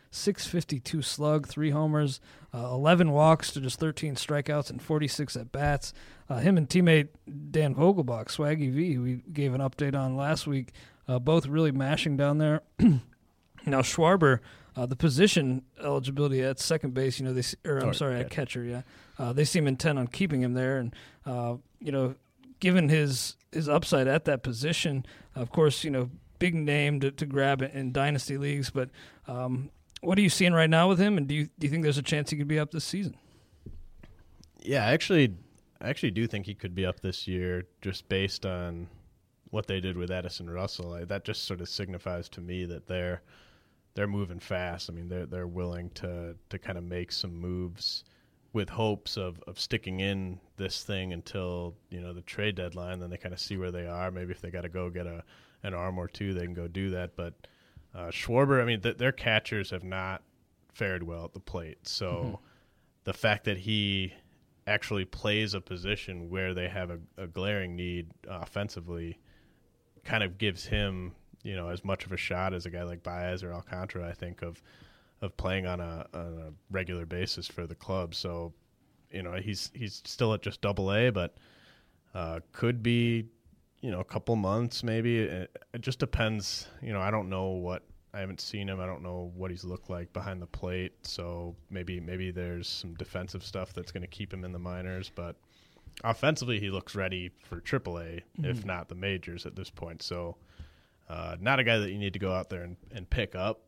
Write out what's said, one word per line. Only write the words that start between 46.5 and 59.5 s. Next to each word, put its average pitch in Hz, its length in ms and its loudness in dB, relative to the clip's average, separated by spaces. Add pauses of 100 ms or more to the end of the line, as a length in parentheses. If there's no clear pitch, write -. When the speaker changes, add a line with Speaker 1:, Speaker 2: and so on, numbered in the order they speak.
Speaker 2:
kinda 90 220 -8
make 90 320 -6
some 87 260 -4
moves 90 680 -6 (500)
with 104 160 -2
hopes 107 480 -2
of, 90 280 -6
of 90 140 -14
sticking 95 400 -4
in 95 400 -2 (160)
this - 260 -6
thing 92 300 -4
until, 87 640 -6 (160)
you 90 100 -10
know, 90 140 -10
the 87 80 -14
trade 104 320 -4
deadline. 90 460 -8
Then 90 100 -10
they 87 80 -10
kinda 90 180 -10
see - 220 -6
where 92 120 -4
they 87 160 -6
are. 87 240 -4
Maybe 90 220 -8
if - 80 -10
they 87 100 -10
gotta 87 200 -8
go 90 180 -4
get 87 180 -6
a, 85 160 -10 (400)
an 98 120 -6
arm 90 240 -4
or 87 100 -6
two, 98 240 -4
they 87 120 -2
can 87 100 -8
go 85 140 -6
do 95 220 -2
that. 90 260 -4
But, 85 180 -8 (600)
uh, 87 120 -10
Schwarber, 127 560 4
I - 20 4
mean, 113 160 2
th-, 110 160 0
their 127 160 2
catchers 110 560 2